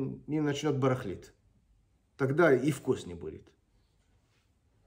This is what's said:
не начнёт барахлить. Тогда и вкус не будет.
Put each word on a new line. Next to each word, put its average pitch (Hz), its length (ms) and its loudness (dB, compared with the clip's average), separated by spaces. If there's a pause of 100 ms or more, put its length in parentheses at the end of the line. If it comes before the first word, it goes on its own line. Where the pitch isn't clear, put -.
(280)
не 151 120 -2
начнёт 147 380 -2
барахлить. 127 560 -2 (840)
Тогда 143 380 4
и 127 180 2
вкус 120 340 -2
не 87 100 -12
будет. 80 360 -14 (1400)